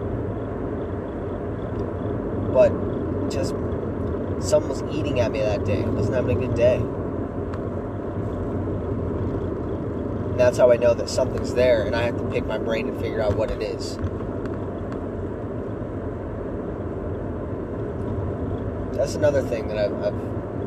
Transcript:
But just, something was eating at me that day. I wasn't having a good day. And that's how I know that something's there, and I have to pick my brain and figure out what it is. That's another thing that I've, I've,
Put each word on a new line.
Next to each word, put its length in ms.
But 180
just, 240
something 300
was 140
eating 240
at 120
me 80
that 260
day. 180
I 60
wasn't 260
having 220
a 100
good 80
day. 220
And 3500
that's 180
how 140
I 60
know 160
that 160
something's 440
there, 300
and 120
I 80
have 140
to 80
pick 200
my 120
brain 300
and 120
figure 220
out 140
what 160
it 100
is. 360
That's 180
another 280
thing 240
that 100
I've, 160
I've, 220